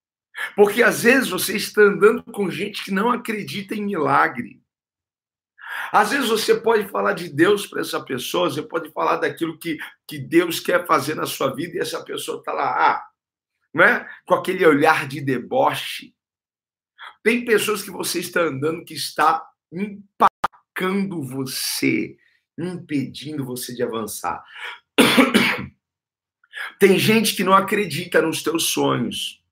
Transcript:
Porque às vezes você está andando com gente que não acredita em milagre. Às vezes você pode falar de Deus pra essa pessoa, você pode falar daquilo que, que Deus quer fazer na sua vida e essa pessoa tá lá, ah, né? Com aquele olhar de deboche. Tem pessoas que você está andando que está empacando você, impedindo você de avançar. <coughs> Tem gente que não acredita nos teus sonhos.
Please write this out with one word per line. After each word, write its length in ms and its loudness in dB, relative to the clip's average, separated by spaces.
Porque 280 6
às 200 4
vezes 280 4
você 260 -4
está 260 2
andando 420 6
com 260 -4
gente 340 -8
que 60 -8
não 200 0
acredita 640 -6
em 100 -4
milagre. 800 -2
Às 180 4
vezes 180 0
você 260 2
pode 340 0
falar 240 -2
de 160 -6
Deus 380 4
pra 140 -8
essa 200 -6
pessoa, 500 -2
você 120 -6
pode 280 -6
falar 260 0
daquilo 420 -4
que, 200 -8
que 120 -12
Deus 420 2
quer 260 0
fazer 280 0
na 120 -6
sua 280 -2
vida 220 -8
e 40 -2
essa 240 -6
pessoa 380 -8
tá 100 -8
lá, 380 2
ah, 180 -4
né? 340 4
Com 80 4
aquele 300 0
olhar 420 4
de 140 -10
deboche. 920 -2
Tem 220 0
pessoas 380 0
que 80 -14
você 300 -6
está 200 -2
andando 440 -2
que 100 -16
está 520 0
empacando 1500 -2
você, 960 -4
impedindo 880 -6
você 300 -10
de 80 -4
avançar. 600 -6
<coughs> 1800 0
Tem 200 8
gente 360 2
que 100 -2
não 80 2
acredita 680 2
nos 200 -2
teus 220 -2
sonhos. 880 -2